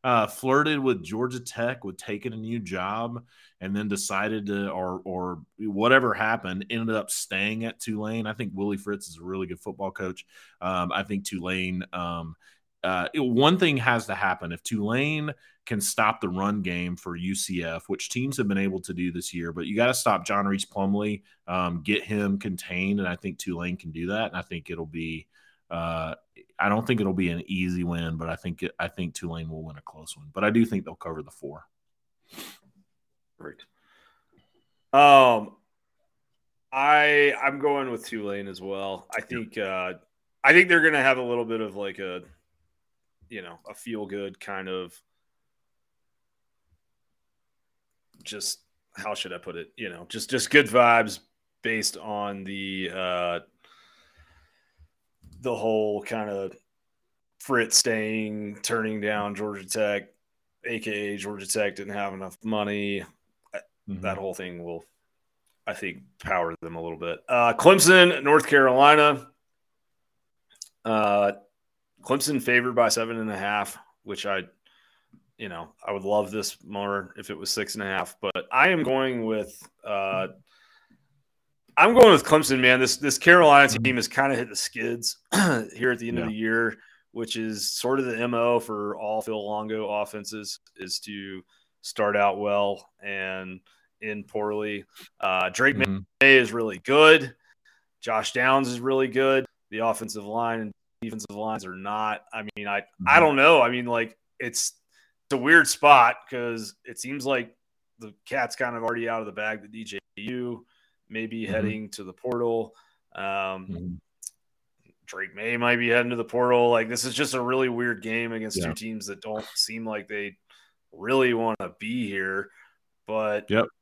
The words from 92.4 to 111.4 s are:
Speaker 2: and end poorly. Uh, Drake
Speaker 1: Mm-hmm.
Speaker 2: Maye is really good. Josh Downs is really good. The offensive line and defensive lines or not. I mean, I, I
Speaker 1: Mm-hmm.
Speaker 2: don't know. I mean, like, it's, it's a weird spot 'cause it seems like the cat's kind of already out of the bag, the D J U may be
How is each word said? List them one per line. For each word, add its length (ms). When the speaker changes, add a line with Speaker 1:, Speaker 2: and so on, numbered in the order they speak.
Speaker 2:
and 580
end 260
poorly. 560
Uh, 300
Drake 260
Speaker 1:
Mm-hmm. 220
Speaker 2:
Maye 160
is 160
really 260
good. 560
Josh 320
Downs 360
is 120
really 280
good. 360
The 80
offensive 460
line 360
and 120
defensive 260
lines 280
or 100
not. 580
I 100
mean, 100
I, 120
I 20
Speaker 1:
Mm-hmm. 400
Speaker 2:
don't 160
know. 260
I 80
mean, 160
like, 300
it's, 340
it's 80
a 20
weird 300
spot 500
'cause 440
it 140
seems 280
like 300
the 160
cat's 300
kind 200
of 60
already 260
out 120
of 60
the 60
bag, 300
the 60
D 160
J 140
U 500
may 180
be 180